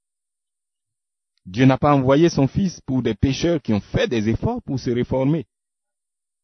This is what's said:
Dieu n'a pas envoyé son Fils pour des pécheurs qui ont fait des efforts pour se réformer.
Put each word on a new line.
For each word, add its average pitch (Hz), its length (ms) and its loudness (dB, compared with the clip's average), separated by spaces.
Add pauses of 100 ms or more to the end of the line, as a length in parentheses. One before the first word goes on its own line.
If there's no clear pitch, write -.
(1500)
Dieu 101 200 0
n'a 131 120 4
pas 147 180 2
envoyé 139 340 4
son 139 180 0
Fils - 340 -4
pour 131 200 -4
des 117 140 -2
pécheurs 151 460 0
qui 117 120 -2
ont 101 80 0
fait - 260 -4
des 113 220 -2
efforts 220 340 -4
pour 135 160 -6
se 139 100 -6
réformer. 131 560 -2 (1000)